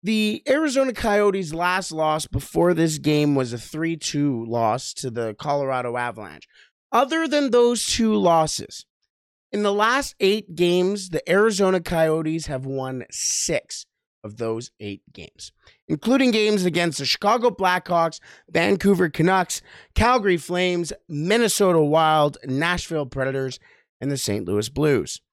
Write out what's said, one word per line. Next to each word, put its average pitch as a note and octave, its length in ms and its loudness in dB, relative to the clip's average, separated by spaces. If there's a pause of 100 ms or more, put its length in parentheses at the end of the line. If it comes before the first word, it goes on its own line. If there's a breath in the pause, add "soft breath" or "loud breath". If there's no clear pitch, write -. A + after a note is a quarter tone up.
The G#3+ 420 0
Arizona C4+ 460 0
Coyotes' G3+ 600 0
last F3+ 360 -2
loss D#3 360 0
before E3+ 480 0
this D#3+ 240 0
game D3 360 2
was B2+ 180 0
a A#2+ 60 -8
three D#3+ 380 -6
two C#3+ 480 -2
loss A#2 480 -2
to C3 180 -8
the A2+ 240 -6
Colorado C3+ 640 -4
Avalanche. G#2+ 500 -8 (460 soft breath)
Other C#4 340 2
than C#4+ 240 0
those A#3+ 360 2
two A3 280 0
losses, E3+ 720 0 (680)
in G#3 120 -2
the G3+ 100 2
last A#3 480 0
eight G3 340 0
games, F3+ 540 0
the D#3 200 -6
Arizona F#3+ 520 2
Coyotes D#3+ 680 0
have C3+ 200 -8
won C3 440 -6
six - 760 -6 (360)
of G#2 160 -14
those A2+ 400 -4
eight G2+ 240 -10 (100)
games, - 400 -20 (340 soft breath)
including B3 440 2
games G#3 360 2
against E3+ 320 0
the C#3+ 60 -6
Chicago A3+ 460 0
Blackhawks, F3+ 680 0 (300 loud breath)
Vancouver F#3 600 2
Canucks, F3+ 500 2 (340 loud breath)
Calgary G#3 440 4
Flames, F3 560 -2 (140)
Minnesota F3+ 720 2
Wild, D3+ 640 4
Nashville D#3 640 -2
Predators, C3 520 -4 (440 soft breath)
and C3+ 80 -4
the C#3 80 -2
Saint G#2 280 -4
Louis G#2 240 -2
Blues. C#3+ 520 0 (100)